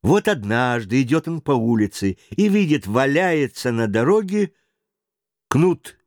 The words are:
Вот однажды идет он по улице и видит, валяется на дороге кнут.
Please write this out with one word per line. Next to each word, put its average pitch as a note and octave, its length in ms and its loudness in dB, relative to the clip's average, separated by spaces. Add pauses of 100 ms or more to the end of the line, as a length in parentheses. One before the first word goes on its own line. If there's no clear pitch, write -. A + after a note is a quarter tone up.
Вот G3+ 260 2
однажды A#2+ 720 -2
идет D3+ 260 -2
он E3 140 -8
по D3 100 -2
улице A2 640 0 (140)
и G#3 180 0
видит, F#3 380 0
валяется C#3 840 0
на A2+ 160 0
дороге F#3 680 0 (960)
кнут. E3 580 0